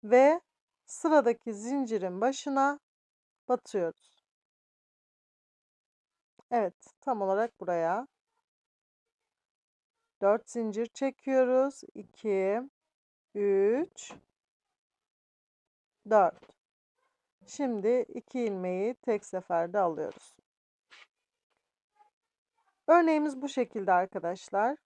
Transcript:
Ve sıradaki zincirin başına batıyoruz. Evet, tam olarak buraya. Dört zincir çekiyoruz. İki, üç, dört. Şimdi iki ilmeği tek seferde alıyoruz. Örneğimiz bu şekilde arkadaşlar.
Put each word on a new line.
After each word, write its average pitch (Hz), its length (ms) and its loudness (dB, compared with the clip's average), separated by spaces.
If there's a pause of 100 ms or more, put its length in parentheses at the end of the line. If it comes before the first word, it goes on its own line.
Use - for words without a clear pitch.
Ve 262 380 6 (440)
sıradaki 233 680 0
zincirin 214 680 -4
başına 269 580 0 (680)
batıyoruz. - 760 -6 (2250)
Evet, 214 240 -2 (260)
tam 240 200 -4
olarak 196 380 -2
buraya. 175 480 -2 (2250)
Dört 208 280 0
zincir 220 360 -6
çekiyoruz. 262 960 0 (140)
İki, 202 680 -4 (760)
üç, 202 760 0 (2000)
dört. 202 340 4 (1040)
Şimdi 240 580 -2 (100)
iki 247 240 -10
ilmeği 196 560 -4
tek 208 300 -4
seferde 175 540 -4
alıyoruz. 160 580 -4 (2500)
Örneğimiz 311 540 4
bu 277 80 -8
şekilde 202 420 -2
arkadaşlar. 190 960 -2